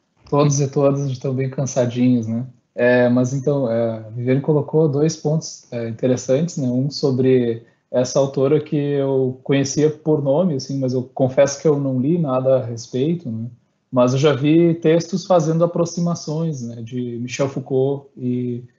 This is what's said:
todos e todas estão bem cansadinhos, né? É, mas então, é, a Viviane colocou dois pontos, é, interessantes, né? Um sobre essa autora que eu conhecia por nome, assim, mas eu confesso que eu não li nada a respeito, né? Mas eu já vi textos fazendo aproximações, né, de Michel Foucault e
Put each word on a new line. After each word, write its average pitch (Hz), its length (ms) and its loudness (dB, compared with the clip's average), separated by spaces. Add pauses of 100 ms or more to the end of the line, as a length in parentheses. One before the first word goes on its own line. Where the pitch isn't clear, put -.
(280)
todos 143 320 2
e 139 80 0
todas 139 420 2
estão 131 220 -6
bem 131 160 -2
cansadinhos, 123 800 0
né? 117 200 -4 (280)
É, 123 340 4
mas 123 240 2
então, 139 380 -2
é, 113 280 -2
a 110 120 -14
Viviane 120 300 0
colocou 156 480 0
dois 147 280 0
pontos, - 540 -6
é, 117 180 -6
interessantes, 127 680 0
né? 139 100 -2
Um 127 220 0
sobre 127 720 2 (280)
essa 127 280 0
autora 139 420 2
que 151 160 -6
eu 135 680 0
conhecia 139 440 2
por 151 320 0
nome, 143 340 2
assim, 135 260 -6
mas 127 120 -2
eu 127 220 -2
confesso 135 480 2
que 165 60 2
eu 143 100 4
não 135 220 -2
li 156 180 2
nada 131 380 2
a 120 80 0
respeito, 127 680 -4
né? 113 160 -6 (460)
Mas 127 200 4
eu 135 60 0
já 147 160 4
vi 160 400 4
textos 170 500 0
fazendo 165 380 2
aproximações, 165 1000 -2
né, 117 200 -12
de 120 380 -8
Michel 123 280 -4
Foucault 139 680 -2
e 123 480 -4 (140)